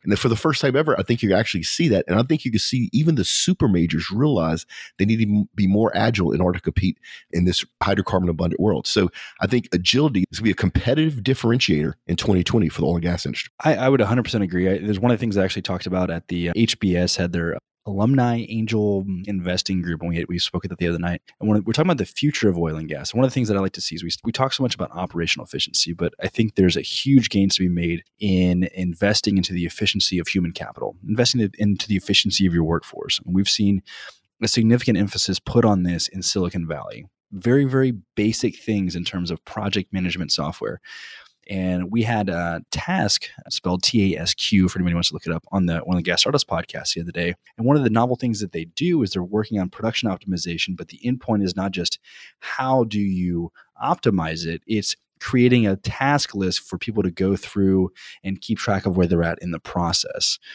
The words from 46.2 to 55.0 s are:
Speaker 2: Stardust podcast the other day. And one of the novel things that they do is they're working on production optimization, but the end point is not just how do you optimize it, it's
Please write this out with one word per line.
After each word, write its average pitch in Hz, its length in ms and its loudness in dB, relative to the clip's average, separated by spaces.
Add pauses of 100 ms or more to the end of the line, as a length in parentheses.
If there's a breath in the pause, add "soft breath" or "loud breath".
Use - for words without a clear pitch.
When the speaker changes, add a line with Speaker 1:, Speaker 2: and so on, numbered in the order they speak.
Speaker 2:
Stardust 143 260 0
podcast - 480 -6
the 85 60 -6
other 85 100 -8
day. 87 240 -4 (240 soft breath)
And 113 80 -2
one 143 100 6
of 147 60 4
the 120 80 2
novel 117 240 2
things 117 240 -2
that 104 140 -6
they 85 140 -6
do 170 360 0
is 98 80 0
they're 90 140 -4
working 104 340 -2
on 92 100 0
production 113 400 -4
optimization, 90 680 -4
but 85 120 -14
the - 160 -16
end 127 160 -2
point 107 220 0
is 90 140 -2
not 95 160 -4
just 90 260 -4 (400 loud breath)
how 131 460 0
do 107 160 -2
you 90 500 0 (320 soft breath)
optimize 85 640 0
it, 82 220 -6
it's 107 260 -2 (240)